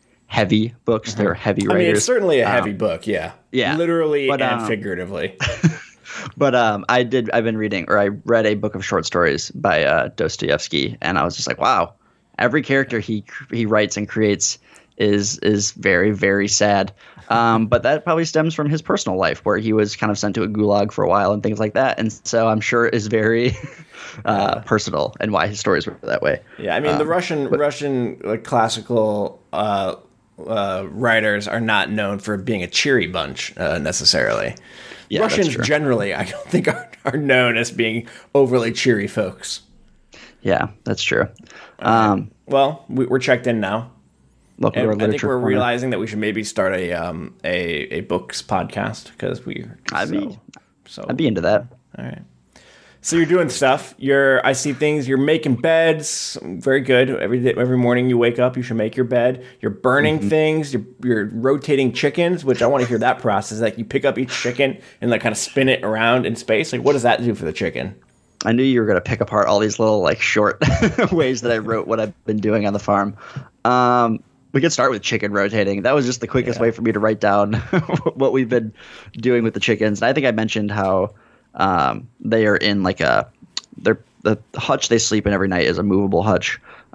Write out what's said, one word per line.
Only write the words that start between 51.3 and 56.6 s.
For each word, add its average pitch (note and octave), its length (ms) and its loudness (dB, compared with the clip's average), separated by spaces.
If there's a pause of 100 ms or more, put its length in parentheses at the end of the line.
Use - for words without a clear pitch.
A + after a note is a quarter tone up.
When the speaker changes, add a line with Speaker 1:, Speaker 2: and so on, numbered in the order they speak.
Speaker 1:
that. G#2 260 0 (320)
Speaker 2:
All B2 60 -10
right. - 180 -12 (760)
So - 140 -6
you're E3 120 4
doing E3+ 220 2
stuff. - 480 0
You're, C3+ 480 4
I C3+ 80 4
see C3+ 200 -2
things. D3+ 340 0
You're C3+ 120 0
making D3+ 360 2
beds. D#3+ 880 0
Very A2+ 380 0